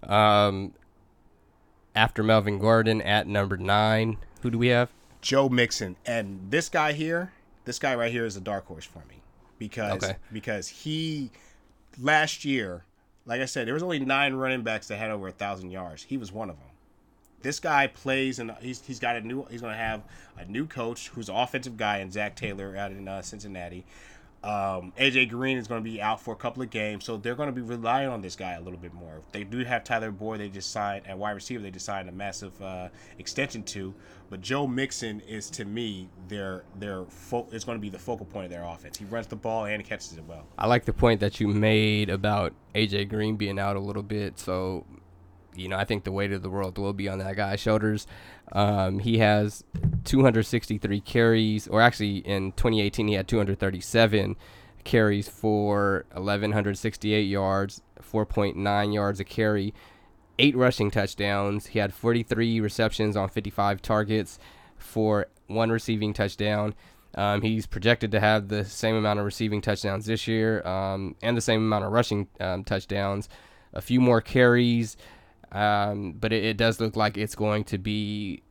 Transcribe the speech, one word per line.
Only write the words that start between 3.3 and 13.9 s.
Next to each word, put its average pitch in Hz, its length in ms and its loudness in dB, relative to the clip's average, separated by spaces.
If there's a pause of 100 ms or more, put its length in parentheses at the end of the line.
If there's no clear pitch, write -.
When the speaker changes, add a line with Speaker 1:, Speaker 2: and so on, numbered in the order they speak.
Speaker 1:
nine, 107 600 2 (240)
who 123 100 -2
do 113 80 0
we 120 80 4
have? 123 240 4 (300)
Speaker 2:
Joe 135 280 4
Mixon. 117 560 2
And 98 440 -4
this 156 180 0
guy 151 260 0
here, 165 380 -4 (320)
this 120 140 -8
guy 135 160 0
right 117 180 0
here 117 140 -2
is 104 100 -6
a 98 60 -12
dark 101 240 -6
horse 80 200 -16
for 82 220 -20
me - 140 -20 (380)
because, 104 440 -4
Speaker 1:
Okay. 98 120 -4 (180)
Speaker 2:
because 104 340 -8
he, 156 600 -6 (680)
last 151 440 2
year, 104 420 -4 (420)
like 120 120 -2
I 131 60 -2
said, 123 220 -4
there 127 80 -2
was 160 80 -2
only 180 160 -2